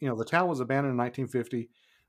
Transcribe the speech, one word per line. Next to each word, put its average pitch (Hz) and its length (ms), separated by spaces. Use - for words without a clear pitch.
you 143 80
know, 120 80
the 110 100
town 175 220
was 147 120
abandoned 135 320
in 123 60
nineteen 120 300
fifty. 117 420